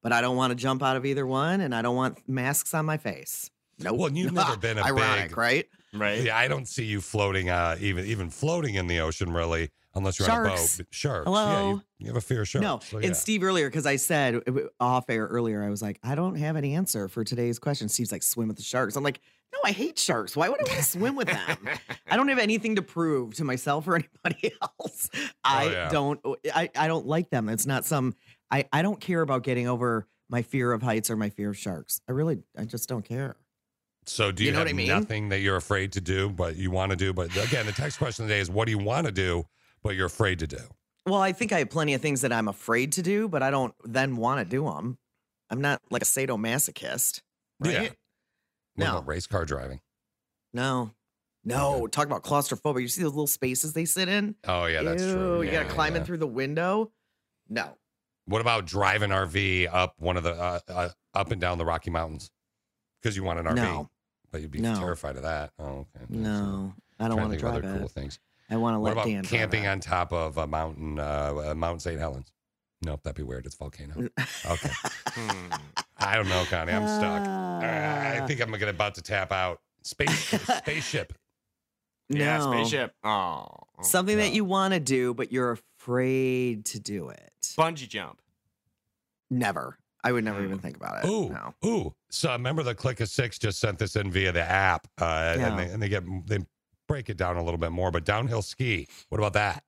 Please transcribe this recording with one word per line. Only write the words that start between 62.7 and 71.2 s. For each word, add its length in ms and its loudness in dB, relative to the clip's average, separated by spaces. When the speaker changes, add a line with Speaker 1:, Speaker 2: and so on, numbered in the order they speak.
Speaker 2:
'Cause 160 -2
you 80 -4
want 160 0
an 80 -2
R 60 2
V. 60 4
Speaker 1:
No. 280 -2
Speaker 2:
But 100 -8
you'd 100 -10
be 100 -6
Speaker 1:
No. 180 0
Speaker 2:
terrified 380 -4
of 80 -10
that. 340 -4
Oh, 60 -10
okay. 140 -18
Speaker 1:
No, 640 -2
I 100 -2
don't 0 -
Speaker 2:
Trying 20 0
to 60 0
Speaker 1:
wanna 140 0
Speaker 2:
think 120 -4
of 80 0
other 100 -2
Speaker 1:
drive 160 -6
Speaker 2:
cool 100 -4
Speaker 1:
it. 40 -8
Speaker 2:
things. 280 -10
Speaker 1:
I 80 -2
wanna 240 2
Speaker 2:
What 60 0
Speaker 1:
let 60 2
Speaker 2:
about 140 0
Speaker 1:
Dan 180 0
drive 60 -6
Speaker 2:
camping 340 2
Speaker 1:
it. 40 2
Speaker 2:
on 120 0
top 320 0
of 260 -2
a 80 0
mountain, 520 -4
uh, 520 -2